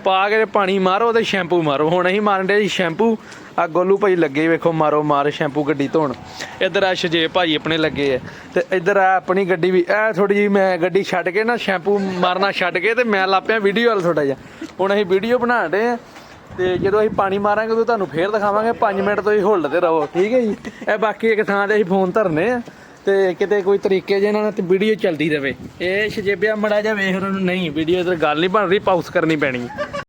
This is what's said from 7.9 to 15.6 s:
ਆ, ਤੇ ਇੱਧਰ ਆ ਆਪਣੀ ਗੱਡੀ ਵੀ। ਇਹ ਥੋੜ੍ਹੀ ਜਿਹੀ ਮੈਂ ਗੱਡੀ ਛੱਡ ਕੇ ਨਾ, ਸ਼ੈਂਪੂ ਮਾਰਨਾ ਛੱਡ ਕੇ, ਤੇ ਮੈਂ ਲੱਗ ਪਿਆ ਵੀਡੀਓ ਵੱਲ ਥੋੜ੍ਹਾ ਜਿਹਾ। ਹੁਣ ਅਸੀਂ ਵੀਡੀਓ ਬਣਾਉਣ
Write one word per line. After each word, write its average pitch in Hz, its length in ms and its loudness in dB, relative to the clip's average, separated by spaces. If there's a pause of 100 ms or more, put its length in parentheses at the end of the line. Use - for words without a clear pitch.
ਆ, 127 40 -2 (360)
ਤੇ 185 200 0
ਇੱਧਰ 190 220 2
ਆ 190 180 4
ਆਪਣੀ 185 300 0
ਗੱਡੀ 180 260 0
ਵੀ। 185 80 4
ਇਹ 208 340 0
ਥੋੜ੍ਹੀ 196 220 2
ਜਿਹੀ 208 120 2
ਮੈਂ 190 300 2
ਗੱਡੀ 180 260 0
ਛੱਡ 175 260 -2
ਕੇ 196 140 -2
ਨਾ, 233 140 0
ਸ਼ੈਂਪੂ 196 420 0
ਮਾਰਨਾ 185 520 0
ਛੱਡ 180 260 -2
ਕੇ, 190 160 0
ਤੇ 240 100 2
ਮੈਂ 196 240 2
ਲੱਗ 190 160 2
ਪਿਆ 220 160 0
ਵੀਡੀਓ 208 300 2
ਵੱਲ 208 120 0
ਥੋੜ੍ਹਾ 156 240 0
ਜਿਹਾ। - 420 -6 (120)
ਹੁਣ 196 140 0
ਅਸੀਂ 208 120 2
ਵੀਡੀਓ 196 320 0
ਬਣਾਉਣ 233 320 0